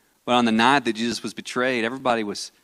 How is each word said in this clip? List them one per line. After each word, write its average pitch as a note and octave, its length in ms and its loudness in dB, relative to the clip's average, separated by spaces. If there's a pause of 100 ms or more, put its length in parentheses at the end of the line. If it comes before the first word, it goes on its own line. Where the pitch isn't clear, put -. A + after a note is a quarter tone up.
(240)
But B2 100 0
on B2 100 4
the A#2 80 2
night A#2+ 320 4
that A#2 100 0
Jesus A2+ 280 -4
was A2 120 -8
betrayed, B2 500 -2
everybody B2 380 0
was G2+ 300 -8 (120)